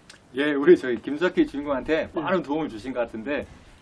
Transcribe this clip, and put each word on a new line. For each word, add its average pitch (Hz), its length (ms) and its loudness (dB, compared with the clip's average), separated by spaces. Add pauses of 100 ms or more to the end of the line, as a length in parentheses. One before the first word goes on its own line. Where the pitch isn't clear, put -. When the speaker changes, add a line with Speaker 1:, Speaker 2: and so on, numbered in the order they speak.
(360)
Speaker 1:
예, 147 180 2
우리 143 240 8
저희 127 180 -4
김석희 151 500 0
주인공한테 139 640 -2
Speaker 2:
네. 165 100 -6
Speaker 1:
많은 170 220 0
도움을 143 280 -4
주신 113 240 -10
것 123 60 -2
같은데 117 460 -4 (360)